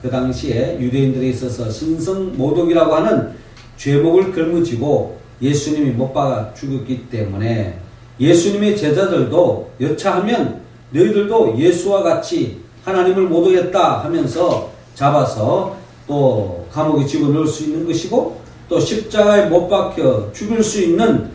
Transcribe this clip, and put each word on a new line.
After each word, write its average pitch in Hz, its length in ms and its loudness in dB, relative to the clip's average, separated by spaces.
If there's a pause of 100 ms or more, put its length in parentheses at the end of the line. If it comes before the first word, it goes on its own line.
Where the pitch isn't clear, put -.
그 123 80 -6
당시에 127 680 -2
유대인들에 127 480 0
있어서 117 420 -4
신성모독이라고 165 1200 0
하는 - 360 2 (460)
죄목을 165 580 2
걸무지고 147 840 -2 (200)
예수님이 143 520 0
못 131 200 -2
박아 127 400 -2
죽였기 127 560 -8
때문에 104 680 -4 (400)
예수님의 180 580 2
제자들도 151 920 0 (100)
여차하면 190 800 -2 (300)
너희들도 202 680 2
예수와 180 440 2
같이 147 580 -2 (240)
하나님을 190 440 2
모독했다 175 760 2
하면서 165 680 -2 (240)
잡아서 139 840 0 (300)
또 110 640 -2
감옥에 143 360 0
집어넣을 151 400 0
수 - 180 -4
있는 160 220 -4
것이고 - 520 -2 (300)
또 165 100 0
십자가에 208 720 2
못 170 200 2
박혀 139 640 0
죽일 220 300 -2
수 208 200 -2
있는 175 520 2